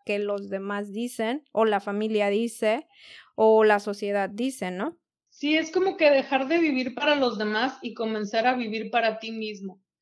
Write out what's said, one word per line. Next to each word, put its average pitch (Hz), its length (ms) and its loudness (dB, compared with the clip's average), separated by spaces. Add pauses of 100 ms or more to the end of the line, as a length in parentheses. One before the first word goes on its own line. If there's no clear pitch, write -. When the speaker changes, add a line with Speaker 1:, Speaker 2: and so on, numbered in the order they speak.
Speaker 1:
que 202 120 -2
los 202 300 -4
demás 202 420 -6
dicen 233 640 -4
o 220 140 4
la 208 120 2
familia 208 520 0
dice 226 580 0 (460)
o 220 300 6
la 208 160 6
sociedad 202 500 -2
dice, 214 400 -4
¿no? 214 260 -6 (320)
Speaker 2:
Sí, 302 300 0
es 311 120 -2
como 370 280 0
que 302 120 6
dejar 269 380 2
de 339 100 2
vivir 262 360 0
para 294 220 2
los 240 200 0
demás 214 460 -2
y 226 100 -8
comenzar 220 540 -2
a 254 80 4
vivir 220 360 -4
para 220 280 0
ti 226 120 -10
mismo. 214 520 -10 (200)